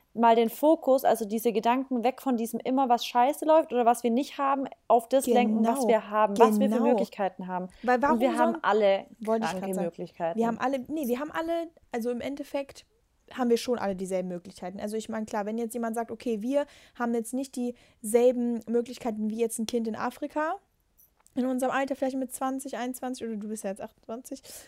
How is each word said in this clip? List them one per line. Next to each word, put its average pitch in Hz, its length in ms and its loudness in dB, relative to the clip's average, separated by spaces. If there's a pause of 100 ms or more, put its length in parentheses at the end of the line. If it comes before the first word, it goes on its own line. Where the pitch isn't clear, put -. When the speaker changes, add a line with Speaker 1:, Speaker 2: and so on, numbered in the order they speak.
(120)
Speaker 1:
mal 226 240 6
den 226 140 4
Fokus, 285 540 4
also 226 200 2
diese 220 280 -2
Gedanken 233 520 0
weg 254 160 0
von 254 160 0
diesem 226 240 -4
immer, 262 280 0
was 233 180 2
scheiße 262 380 2
läuft 311 280 4
oder 240 140 2
was 240 160 2
wir 240 80 2
nicht 254 280 -2
haben, 269 280 0 (220)
auf 240 200 4
das 262 220 2
lenken, 220 360 4
was 247 120 2
Speaker 2:
Genau. 240 100 0
Speaker 1:
wir 208 220 2
haben, 214 280 2
was 214 220 6
wir 214 80 2
für 214 80 0
Speaker 2:
Genau. 233 120 2
Speaker 1:
Möglichkeiten 196 580 0
haben. 180 220 -6 (140)
Speaker 2:
Weil 240 240 2
Speaker 1:
Und 214 140 2
wir 262 80 4
Speaker 2:
warum - 80 -2
Speaker 1:
haben - 160 4
Speaker 2:
sollen 320 100 -6
Speaker 1:
alle 196 440 2 (140)
Speaker 2:
Wollte 220 240 0
ich 160 80 -2
Speaker 1:
kranke 185 140 -6
Speaker 2:
grad 190 80 -2
sagen. 180 120 -2
Speaker 1:
Möglichkeiten. 170 520 -6
Speaker 2:
Wir 226 80 4
haben 226 120 -2
alle, 269 300 -2
nee, 294 200 -4
wir 240 100 0
haben 302 140 -6
alle, 330 360 -4 (240)
also 240 180 -4
im 240 100 -4
Endeffekt 277 640 -8 (460)
haben 240 180 0
wir 233 60 4
schon 240 220 -2
alle 202 160 -2
dieselben 185 340 -4
Möglichkeiten. 185 520 -12
Also 208 160 -6
ich 220 120 -8
meine, 220 180 -6
klar, 208 200 -6
wenn 220 120 -6
jetzt 233 160 -6
jemand 233 200 -4
sagt, 233 160 -6
„Okay, 226 320 -4
wir 285 240 0 (320)
haben 240 160 -2
jetzt 226 180 -4
nicht 269 240 -6
dieselben 240 1120 2
Möglichkeiten 233 640 -2
wie 220 80 -6
jetzt 226 200 -2
ein 220 80 -4
Kind 226 200 -2
in 220 80 -4
Afrika“, 302 600 -4 (800)
in 247 100 0
unserem 262 240 -2
Alter 269 240 -2
vielleicht 262 220 -4
mit 262 160 -6
zwanzig, 262 440 -6
einundzwanzig, 254 520 -8
oder 220 80 -6
du 208 100 -8
bist 214 160 -8
ja 196 80 -6
jetzt 196 100 -10
achtundzwanzig. 233 640 -14 (260)